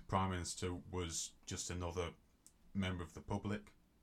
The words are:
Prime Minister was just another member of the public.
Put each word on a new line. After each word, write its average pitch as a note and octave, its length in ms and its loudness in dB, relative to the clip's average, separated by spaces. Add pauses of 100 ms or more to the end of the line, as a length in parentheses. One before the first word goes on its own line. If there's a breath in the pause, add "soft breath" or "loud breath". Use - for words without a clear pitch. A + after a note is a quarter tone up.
Prime F#2+ 240 6
Minister F2+ 400 0 (200)
was F2 400 -2 (140)
just - 240 -2
another F2 380 0 (680)
member F#2 300 2
of E2 100 -8
the - 60 -8
public. G2+ 540 -2 (300)